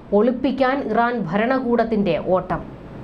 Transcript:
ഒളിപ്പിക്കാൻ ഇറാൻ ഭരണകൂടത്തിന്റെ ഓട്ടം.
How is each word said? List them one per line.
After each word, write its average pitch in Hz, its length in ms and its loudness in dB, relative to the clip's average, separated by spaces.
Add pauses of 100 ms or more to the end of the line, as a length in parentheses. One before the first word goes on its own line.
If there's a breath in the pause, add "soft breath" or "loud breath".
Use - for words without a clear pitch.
(120)
ഒളിപ്പിക്കാൻ 254 720 2
ഇറാൻ 233 340 0
ഭരണകൂടത്തിന്റെ 214 1080 0
ഓട്ടം. 180 560 -2 (220)